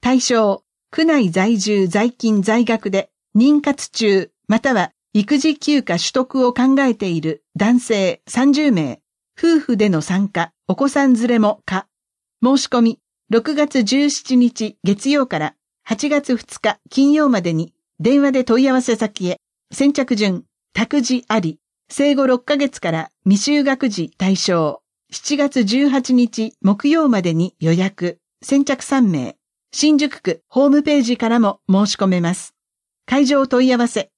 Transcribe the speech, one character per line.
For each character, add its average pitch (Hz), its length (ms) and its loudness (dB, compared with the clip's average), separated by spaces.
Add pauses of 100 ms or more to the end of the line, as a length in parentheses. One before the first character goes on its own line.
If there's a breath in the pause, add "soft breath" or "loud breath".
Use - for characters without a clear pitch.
対 254 180 2
象、 226 440 0 (280)
区 320 140 0
内 269 260 2
在 196 260 0
住、 202 300 0
在 214 240 0
勤、 214 320 -2
在 226 200 2
学 220 280 -2
で、 196 180 -4 (260)
妊 285 260 4
活 - 280 -4
中、 196 400 0 (180)
ま 220 120 0
た 262 160 0
は 180 160 -2 (260)
育 208 200 0
児 294 200 0
休 294 220 0
暇 175 180 -4
取 - 140 -4
得 254 340 -2
を 240 80 0
考 262 280 2
え 254 120 0
て 202 140 -6
い 165 140 -2
る 156 240 -8 (100)
男 233 240 2
性 202 480 -2
三 269 240 0
十 285 200 2
名。 156 280 -2 (400)
夫 330 220 2
婦 240 160 -2
で 208 100 2
の 165 140 0
参 190 260 -2
加、 170 240 -6 (160)
お 185 80 -2
子 277 140 -2
さ 277 180 0
ん 254 60 6
連 233 140 0
れ 233 120 2
も 208 260 0
可。 190 220 -6 (560)
申 269 140 2
し - 100 -2
込 240 140 0
み、 226 180 0 (300)
六 233 260 0
月 285 300 0
十 277 240 0
七 262 260 -4
日 240 480 0
月 202 260 -2
曜 285 160 0
か 170 140 -6
ら 151 160 -6 (280)
八 247 260 -4
月 285 260 0
二 - 240 -14
日 - 200 -4 (100)
金 277 240 2
曜 302 160 2
ま 226 100 2
で 170 140 -4
に、 160 200 -4 (240)
電 262 240 2
話 277 120 0
で 254 100 0
問 247 180 2
い 277 60 2
合 262 60 2
わ 254 80 0
せ 233 160 -2
先 208 320 -6
へ。 175 100 -8 (340)
先 285 200 0
着 254 240 -2
順、 196 260 -2 (300)
託 247 280 -2
児 247 280 -4
あ 220 100 0
り。 160 200 -6 (300)
生 285 260 0
後 269 120 0
六 247 160 0
ヶ 294 140 -2
月 277 240 -4
か 170 100 -4
ら 160 180 -6 (140)
未 208 360 2
就 285 40 0
学 269 240 -2
児 180 300 -4
対 190 180 0
象。 170 460 -2 (300)
七 - 260 -6
月 277 260 0
十 254 240 0
八 254 260 0
日 240 480 -2
木 202 280 0
曜 311 180 2
ま 220 140 2
で 175 120 -2
に 170 280 -2
予 165 100 2
約。 175 480 -2 (220)
先 277 240 0
着 277 180 -4
三 247 280 2
名。 131 260 -6 (340)
新 302 260 2
宿 285 240 -2
区 170 280 -6
ホ 269 160 2
ー 285 40 4
ム 294 140 2
ペ 294 160 2
ー - 40 2
ジ 233 120 0
か 233 140 -4
ら 233 100 2
も 202 220 0 (100)
申 202 160 2
し - 80 -4
込 196 120 -2
め 185 120 0
ま 170 140 -2
す。 - 200 -12 (520)
会 269 200 0
場 269 220 0
問 254 180 2
い 254 80 2
合 247 40 0
わ 233 100 0
せ。 - 300 -6